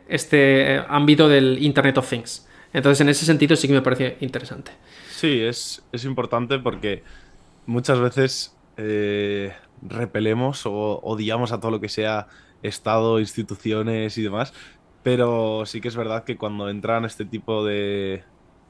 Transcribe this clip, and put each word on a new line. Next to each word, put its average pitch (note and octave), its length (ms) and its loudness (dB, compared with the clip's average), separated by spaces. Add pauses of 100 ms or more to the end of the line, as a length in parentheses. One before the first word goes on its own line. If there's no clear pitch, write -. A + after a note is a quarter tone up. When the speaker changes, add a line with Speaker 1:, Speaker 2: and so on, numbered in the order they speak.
Speaker 1:
este, C#3 680 4
eh, C#3 120 -2
ámbito D3 400 6
del C3+ 340 6
Internet C#3 360 4
of B2+ 120 -2
Things. - 380 -8 (260)
Entonces, C#3 280 4
en C#3+ 80 6
ese C#3+ 160 2
sentido D3+ 300 4
sí C#3+ 120 0
que C#3 60 4
me C3+ 80 4
parece B2+ 400 -2
interesante. - 500 -10 (380)
Speaker 2:
Sí, C#3+ 320 0
es, - 500 -6
es B2 140 -10
importante B2 540 -2
porque G#2+ 440 -4 (600)
muchas B2 340 0
veces, C3 580 -2 (200)
eh, G#2 760 -4 (280)
repelemos A#2 840 -2
o G#2 380 -2
odiamos A2 480 -2
a A2+ 80 -6
todo A2+ 120 -4
lo A2 100 -4
que G2+ 80 -8
sea G#2+ 380 -4 (360)
Estado, A2+ 560 0
instituciones A2 1000 -4
y A2+ 40 -4
demás, G#2+ 320 -4 (500)
pero A#2 640 0
sí G#2+ 160 -12
que B2 60 -8
es A2+ 80 -8
verdad A2+ 280 -4
que - 140 -8
cuando G#2 320 -6
entran A2 360 -2
este G#2+ 200 -8
tipo G#2+ 400 -4
de, G2+ 580 -4 (460)